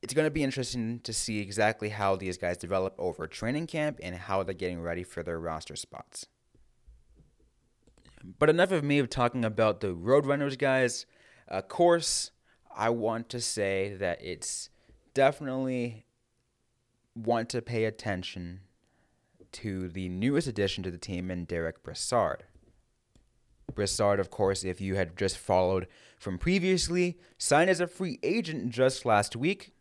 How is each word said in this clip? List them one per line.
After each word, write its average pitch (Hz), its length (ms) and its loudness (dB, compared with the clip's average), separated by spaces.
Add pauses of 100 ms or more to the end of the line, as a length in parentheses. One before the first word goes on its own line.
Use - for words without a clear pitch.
it's - 140 -10
gonna 156 160 2
be 151 120 -2
interesting 120 580 -4
to 117 120 -10
see 107 280 -2
exactly 104 500 0
how 101 260 2
these 92 220 -4
guys 87 180 -2
develop 92 420 -2
over 85 280 -4
training 135 400 -4
camp 151 360 -4
and 90 120 -8
how 95 280 -2
they're 95 120 -4
getting 90 260 -4
ready 85 220 -4
for 87 200 -10
their 82 160 -4
roster 80 380 -6
spots. - 500 -14 (2000)
But 151 120 8
enough 175 200 6
of 160 140 2
me 143 140 4
of 127 100 4
talking 120 380 2
about 107 340 4
the 95 140 -2
Roadrunners 135 640 2
guys. 131 480 2 (420)
Of - 200 -4
course, - 640 4 (420)
I 110 160 2
want 113 400 -2
to 123 100 -6
say 98 540 0
that 92 280 -4
it's - 460 -8 (460)
definitely 131 920 0 (1080)
want 117 360 0
to 120 120 -2
pay 113 220 0
attention 92 760 -6 (920)
to 95 360 -6
the 92 220 -6
newest 135 360 0
addition 101 380 -2
to 92 60 -4
the 87 80 -10
team 92 320 -6
in 87 160 -4
Derek 82 360 -4
Brassard. - 600 -2 (1300)
Brassard, 101 460 2
of 92 100 -2
course, 98 340 0
if 92 180 -4
you 95 140 -2
had 90 200 -2
just 98 220 -2
followed 92 480 2 (320)
from 92 180 -8
previously, 175 840 0 (200)
signed 165 320 4
as 175 100 2
a 180 60 2
free 175 360 -6
agent 160 480 -2
just 131 360 2
last 104 280 4
week. 160 460 -4